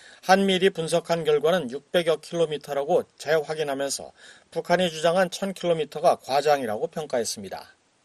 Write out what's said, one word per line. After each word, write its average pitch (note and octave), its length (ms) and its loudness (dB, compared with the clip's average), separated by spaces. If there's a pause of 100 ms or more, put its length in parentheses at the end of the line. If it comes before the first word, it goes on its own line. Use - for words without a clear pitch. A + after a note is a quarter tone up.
(220)
한미일이 F#3+ 480 4
분석한 E3 540 -2
결과는 D#3 460 2
육백여 D#3 480 -2
킬로미터라고 D3+ 840 -2 (120)
재확인하면서 C#3+ 960 -4 (400)
북한이 F3 380 0
주장한 E3+ 400 2
천 G3 240 -6
킬로미터가 D#3+ 640 0
과장이라고 C#3 720 0
평가했습니다. A#2 840 -6 (300)